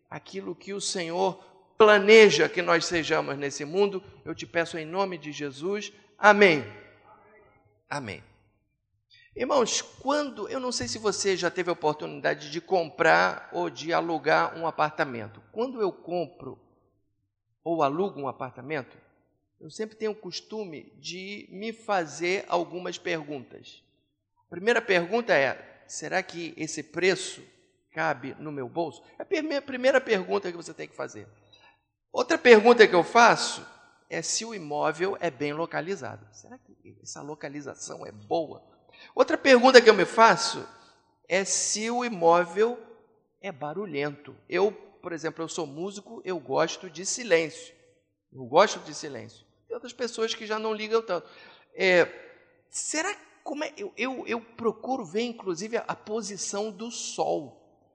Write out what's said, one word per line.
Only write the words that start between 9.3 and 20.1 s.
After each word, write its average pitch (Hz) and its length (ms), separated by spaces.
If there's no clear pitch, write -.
Irmãos, 262 460
quando, 269 680
eu 269 120
não 247 120
sei 240 160
se 226 120
você 202 360
já 170 140
teve 175 200
a 170 40
oportunidade 151 760
de 165 100
comprar 170 880
ou 170 180
de 143 220
alugar 160 680
um 165 100
apartamento. 139 760
Quando 233 300
eu 185 100
compro 165 680
ou 165 180
alugo 151 380
um 135 80
apartamento, 127 680
eu 156 120
sempre 220 240
tenho 214 160